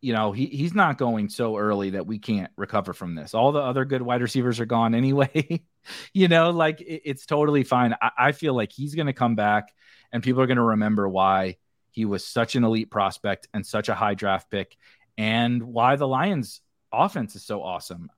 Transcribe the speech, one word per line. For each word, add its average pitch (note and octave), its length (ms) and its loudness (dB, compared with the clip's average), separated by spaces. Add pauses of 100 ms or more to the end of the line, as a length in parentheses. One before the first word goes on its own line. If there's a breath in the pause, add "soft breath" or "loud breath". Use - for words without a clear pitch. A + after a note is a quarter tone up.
You A#2+ 120 -2
know, G#2+ 180 0
he, A2+ 140 -2
he's D#3 280 -4
not F3 240 2
going A2+ 300 0
so A2 300 -4
early G2+ 340 0
that F#2 160 -6
we G#2+ 120 -6
can't G#2 360 -4
recover F#2+ 380 -4
from F2 220 -8
this. D2+ 180 -12
All A#2+ 180 4
the D3 80 0
other C3 240 0
good C3+ 180 -4
wide B2 200 -2
receivers A#2+ 380 -2
are A#2 60 -4
gone A#2 300 2
anyway. C3+ 680 0
<laughs> - 80 -20 (400 loud breath)
You F#3 140 6
know, E3+ 240 6
like, D#3+ 300 0
it, D#3+ 240 -12
it's C#3 200 -8
totally D3 380 2
fine. B2 360 2
I, A#2+ 180 0
I C3 160 4
feel D3 200 -2
like A2 180 -2
he's C#3+ 220 -10
gonna D#3 200 -2
come A#2 220 0
back G#2 380 0 (380 soft breath)
and A#2+ 100 -4
people B2+ 200 2
are C3 40 4
gonna B2 160 2
remember G#2+ 460 2
why F#2+ 480 2 (340)
he A2+ 160 -4
was G2+ 220 -4
such - 280 -2
an B2 80 4
elite A2+ 280 0
prospect G2 640 -4
and G#2 120 -6
such G#2+ 240 -4
a G#2+ 60 0
high G#2+ 180 0
draft G2 380 -2
pick G2 260 -6 (400 soft breath)
and A#2 460 0
why A#2+ 320 2
the C#3 120 0
Lions C3+ 540 -2 (300)
offense A#2+ 440 -2
is G2+ 80 -18
so G2+ 200 -8
awesome. F2 540 -10